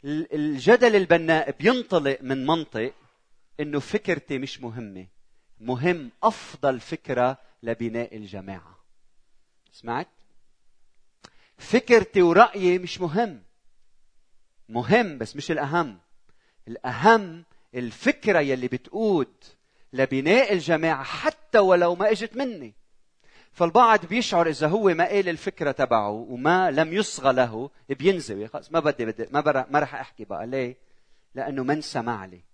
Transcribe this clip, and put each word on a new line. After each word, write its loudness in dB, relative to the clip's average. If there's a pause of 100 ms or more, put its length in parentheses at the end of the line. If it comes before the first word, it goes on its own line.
ال-، -6
الجدل 4
البناء 2
بينطلق 0
من -4
منطق -2 (680)
إنه -4
فكرتي -4
مش -10
مهمة، -14 (540)
مهم -4 (120)
أفضل -2
فكرة -2 (240)
لبناء -6
الجماعة. -16 (920)
سمعت؟ -10 (1500)
فكرتي 2
ورأيي 6
مش -10
مهم. -4 (1300)
مهم 0
بس -10
مش -10
الأهم. -2 (720)
الأهم 2 (300)
الفكرة 0
يلي 0
بتقود -2 (580)
لبناء 2
الجماعة 0
حتى -2
ولو 4
ما 0
إجت -4
مني. -8 (800)
فالبعض 4
بيشعر 0
إذا 0
هو 2
ما 2
قال 0
الفكرة -4
تبعه 0
وما 0
لم 0
يصغى -2
له -2 (180)
بينزوي، -4
"خلص -14
ما 2
بدي، -2
بدي، -6
ما 0
برا-، -2
ما 0
رح -4
أحكي -14
بقى." -10
ليه؟ -6 (580)
لأنه -8
ما -2
انسمع -6
لي. -20 (140)